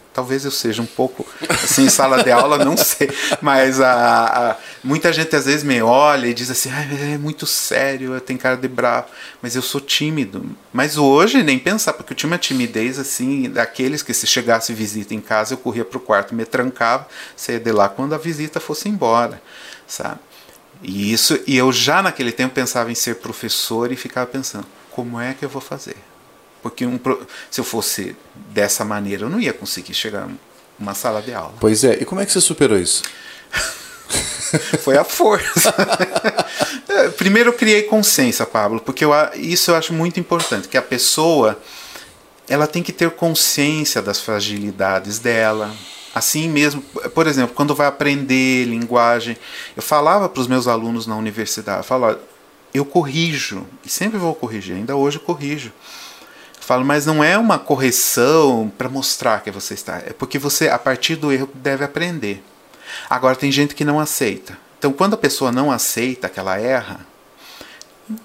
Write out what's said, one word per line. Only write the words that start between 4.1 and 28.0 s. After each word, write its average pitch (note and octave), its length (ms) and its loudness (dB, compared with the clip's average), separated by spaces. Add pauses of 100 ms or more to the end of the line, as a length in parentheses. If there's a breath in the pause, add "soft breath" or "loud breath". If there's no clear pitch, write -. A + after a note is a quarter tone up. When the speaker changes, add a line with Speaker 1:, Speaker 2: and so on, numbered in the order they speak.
Speaker 1:
a, G#2+ 60 -2 (260 loud breath)
muita D#3+ 300 2
gente D#3+ 240 0
às C3+ 100 2
vezes D3 160 2
me C3 180 2
olha C3 460 4
e A#2+ 80 0
diz B2 160 -6
assim, B2+ 180 -2
"Ai, C#3+ 220 -4
mas C#3 100 -6
ele D3 140 -4
é - 40 -4
muito D3 280 -6
sério, C3 720 -2
tem B2+ 160 -8
cara B2+ 200 0
de B2+ 100 -4
bravo." B2 400 0 (340 loud breath)
Mas A#2 140 -8
eu B2+ 80 -2
sou - 180 -4
tímido. C#3 640 -2 (280)
Mas D3 260 0
hoje D#3+ 460 6
nem C3 160 2
pensar, F#3+ 320 0
porque - 200 -8
eu - 40 -10
tinha - 120 -4
uma F3 100 -2
timidez, B2 600 -2
assim, C3 500 -2
daqueles C3 540 -2
que - 100 -6
se A2+ 140 -2
chegasse A#2 480 2
visita G#2+ 400 -6
em G#2+ 60 -6
casa, G#2+ 340 0
eu B2+ 40 -6
corria A#2 260 -4
pro B2 160 -10
quarto, A#2+ 340 0
me A2+ 100 -4
trancava, B2 640 0 (300 loud breath)
saía - 240 -4
de A2+ 100 -2
lá G2+ 180 4
quando C#3 240 -4
a D#3 60 -2
visita D#3 400 -6
fosse - 300 -8
embora, A#2 520 0 (460 loud breath)
sabe? - 320 -10 (640 loud breath)
E G2+ 300 -4
isso, C3 340 2
e C3+ 100 2
eu B2+ 160 6
já D3 300 2
naquele C3+ 300 -2
tempo C3 200 -2
pensava A#2+ 380 -2
em A#2 60 -4
ser A#2 200 -2
professor A#2 760 -4
e C3 40 -8
ficava B2+ 300 -6
pensando, B2 400 -8 (240)
"Como A#2+ 300 -8
é B2+ 140 -6
que C#3 100 -12
eu C#3 40 -4
vou C3 140 -10
fazer?" - 340 -14 (640)
Porque - 220 -6
um B2 140 -2
pro-, B2+ 280 -4 (240 loud breath)
se - 80 -8
eu A#2+ 60 -2
fosse - 500 -4 (380)